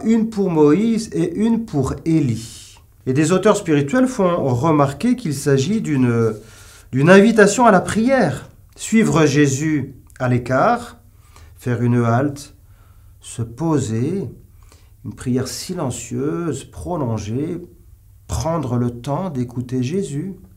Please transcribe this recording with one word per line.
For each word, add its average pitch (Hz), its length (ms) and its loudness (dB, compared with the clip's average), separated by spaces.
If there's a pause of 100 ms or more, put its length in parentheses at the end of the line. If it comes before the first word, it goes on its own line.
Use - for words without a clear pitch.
une 220 260 2
pour 196 200 -2
Moïse 170 640 2
et 165 220 -2
une 226 300 0
pour 139 300 -2 (100)
Élie. » 139 560 0 (460)
Et 131 60 -2
des 151 200 2
auteurs 190 260 4
spirituels 160 480 2
font 175 480 0
remarquer 151 600 2
qu'il 151 200 -4
s'agit 147 480 0
d'une, 120 500 2 (580)
d'une 139 200 2
invitation 208 560 6
à 220 40 8
la 180 120 4
prière. 226 640 0 (280)
Suivre 160 500 2
Jésus 139 720 0 (220)
à 123 120 -2
l'écart, 139 640 0 (580)
faire 120 280 -4
une 120 200 2
halte, 127 520 -2 (640)
se - 220 -12
poser, 135 880 -4 (720)
une 110 80 -12
prière 123 360 -4
silencieuse, 151 1160 -8
prolongée, 135 960 -6 (640)
prendre 131 520 -4
le 123 100 0
temps 139 400 -6
d'écouter 123 540 -6
Jésus. 160 540 -6 (200)